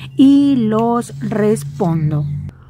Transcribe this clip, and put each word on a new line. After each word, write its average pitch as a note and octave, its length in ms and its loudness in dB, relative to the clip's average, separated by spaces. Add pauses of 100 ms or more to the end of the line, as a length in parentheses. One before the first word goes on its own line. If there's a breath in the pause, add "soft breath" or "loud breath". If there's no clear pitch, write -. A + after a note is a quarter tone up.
(160 loud breath)
y C#4 400 6
los A#3 640 0
respondo. F3+ 1040 -2 (460 soft breath)